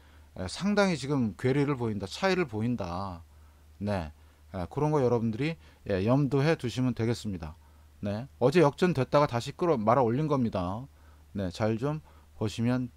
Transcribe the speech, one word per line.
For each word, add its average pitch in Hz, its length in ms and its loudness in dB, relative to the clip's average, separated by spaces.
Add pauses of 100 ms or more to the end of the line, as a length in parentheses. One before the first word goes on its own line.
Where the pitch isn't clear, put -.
(380)
에, 92 100 -8
상당히 196 500 2
지금 127 400 0
괴리를 139 380 2
보인다, 107 320 -4
차이를 185 380 0
보인다. 98 760 -4 (540)
네. 95 340 -2 (440)
에, 90 160 -6
그런 151 200 -2
거 147 120 2
여러분들이, 120 540 0 (340)
예, 98 160 2
염두해 139 480 2
두시면 127 400 -2
되겠습니다. 101 600 -4 (440)
네. 104 280 -6 (120)
어제 143 220 6
역전됐다가 147 680 4
다시 120 240 -4
끌어 - 260 0
말아 113 240 4
올린 123 260 2
겁니다. 113 600 -2 (460)
네, 98 180 -4
잘 110 260 -2
좀 147 240 -4 (360)
보시면 123 600 -2